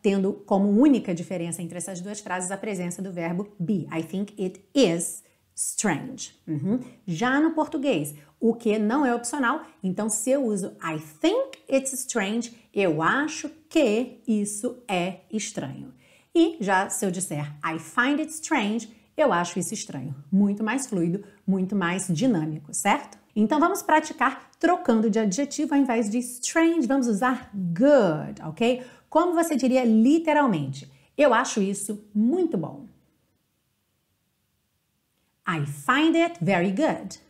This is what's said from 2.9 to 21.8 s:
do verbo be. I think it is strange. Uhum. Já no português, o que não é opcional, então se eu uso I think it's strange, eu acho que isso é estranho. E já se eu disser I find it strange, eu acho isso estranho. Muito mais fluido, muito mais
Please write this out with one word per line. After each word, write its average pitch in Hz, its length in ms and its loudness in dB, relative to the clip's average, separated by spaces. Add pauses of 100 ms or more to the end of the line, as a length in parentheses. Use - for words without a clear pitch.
do 190 80 -8
verbo 175 380 -4 (100)
be. 165 340 -2
I 160 120 -4
think 196 360 -8
it 185 220 -6 (100)
is 175 520 2 (320)
strange. - 920 -6
Uhum. 170 320 -2 (260)
Já 240 360 0
no 320 100 4
português, 285 640 -2 (240)
o 226 160 2
que 214 240 0
não 226 260 2
é 240 80 2
opcional, 247 500 -2 (200)
então 196 260 -2
se 220 220 -2
eu 277 140 4
uso 208 360 -4
I 160 200 -6 (200)
think 480 380 0 (100)
it's 269 240 0
strange, 226 640 -4 (160)
eu 165 300 2
acho 269 480 0 (180)
que 247 600 2
isso 214 580 -4
é 185 420 -4
estranho. 139 640 -8 (420)
E 330 260 2
já 190 280 2
se - 160 -4
eu 196 60 0
disser 151 400 -6 (140)
I 165 160 -4
find 285 400 0
it 311 100 -6
strange, 226 640 -4 (220)
eu 294 160 4
acho 175 260 0
isso 175 160 -6
estranho. 135 400 -10 (160)
Muito 202 320 4
mais 240 240 -2
fluido, 180 380 -2 (200)
muito 190 300 -2
mais 185 320 -2